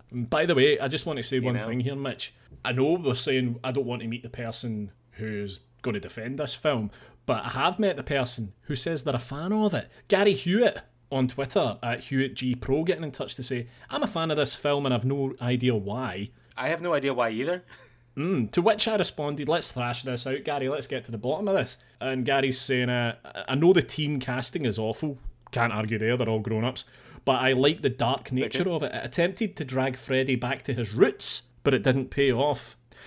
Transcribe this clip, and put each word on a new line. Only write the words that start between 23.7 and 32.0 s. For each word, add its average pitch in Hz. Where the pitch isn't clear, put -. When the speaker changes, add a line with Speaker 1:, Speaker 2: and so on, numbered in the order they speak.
Speaker 1:
the 175
teen 151
casting 127
is 107
awful. 113
Can't 117
argue 107
there. 113
They're 120
all 110
grown-ups. 113
But 131
I 131
like 139
the 147
dark 127
nature 127
Speaker 2:
Okay. 180
Speaker 1:
of 156
it. 143
It 123
attempted 170
to 156
drag 131
Freddy 131
back 123
to 135
his 110
roots, -
but 110
it 104
didn't 131